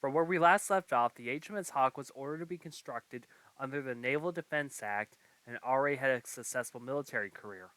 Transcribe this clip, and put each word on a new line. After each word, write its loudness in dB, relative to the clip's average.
From -2
where 4
we 2
last 8
left 2
off, 4
the -8
H -4
M -6
S -4
Hawk 2
was -10
ordered -8
to -6
be -8
constructed -12
under -4
the -4
Naval 0
Defense -4
Act -4
and -10
already 2
had 0
a 2
successful -8
military -4
career. -16